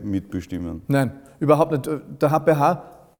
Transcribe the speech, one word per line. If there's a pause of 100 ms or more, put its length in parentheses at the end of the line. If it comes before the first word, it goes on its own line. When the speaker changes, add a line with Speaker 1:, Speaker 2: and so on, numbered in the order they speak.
Speaker 1:
mitbestimmen.
Speaker 2:
Nein, (280)
überhaupt
nicht. (320)
Der
H
P
H, (360)